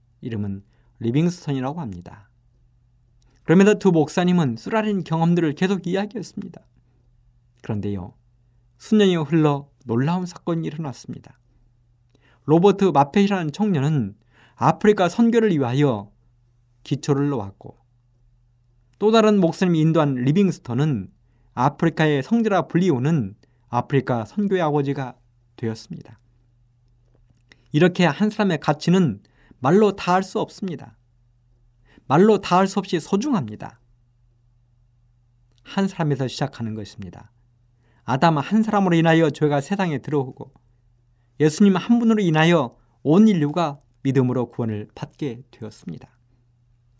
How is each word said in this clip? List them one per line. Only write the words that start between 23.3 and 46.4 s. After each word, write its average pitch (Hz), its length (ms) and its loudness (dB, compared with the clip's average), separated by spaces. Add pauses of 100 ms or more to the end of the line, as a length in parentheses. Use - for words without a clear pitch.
아프리카 120 560 -2
선교의 190 380 -4
아버지가 139 540 -4 (400)
되었습니다. - 640 -12 (1500)
이렇게 175 320 2
한 208 260 0
사람의 190 300 -2
가치는 160 600 0 (360)
말로 196 380 2
다할 185 260 0
수 190 180 -6
없습니다. - 560 -10 (1120)
말로 196 340 4
다할 190 260 2
수 196 120 -4
없이 180 220 -4
소중합니다. 185 800 -4 (1800)
한 196 260 -4
사람에서 143 400 -2
시작하는 117 460 -8
것입니다. 101 580 -16 (720)
아담 147 340 2
한 208 240 0
사람으로 202 340 2
인하여 165 340 4
죄가 147 300 0
세상에 180 380 -4
들어오고 131 540 -6 (880)
예수님 185 360 4
한 233 220 2
분으로 226 220 2
인하여 160 560 2 (260)
온 185 240 6
인류가 151 540 0 (220)
믿음으로 127 480 0
구원을 110 440 -8
받게 135 560 -12
되었습니다. - 580 -16 (920)